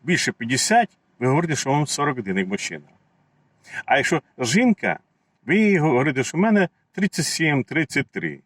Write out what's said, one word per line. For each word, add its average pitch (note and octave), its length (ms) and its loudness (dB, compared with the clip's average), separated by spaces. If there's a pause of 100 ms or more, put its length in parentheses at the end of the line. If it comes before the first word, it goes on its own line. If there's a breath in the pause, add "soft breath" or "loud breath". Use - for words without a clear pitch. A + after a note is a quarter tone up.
більше D#3+ 280 0
п'ятдесят, C3+ 640 0 (220)
ви B2 80 2
говорите, D#3 280 2
що C3+ 140 -4
вам D3 180 2
сорок D3 300 -2
один, F#2+ 200 -4
як F#2+ 100 0
мужчина. F2 400 -8 (960 loud breath)
А C3 120 4
якщо C#3+ 240 0 (160)
жінка, C3+ 640 0 (440)
ви E3 140 0
їй G#3 200 4
говорите, C3+ 460 2
що - 140 -6
в F3 40 2
мене G3+ 280 2 (220)
тридцять F#3 340 -2
сім, D3 380 0
тридцять C#3+ 440 -4
три. D#2+ 380 -8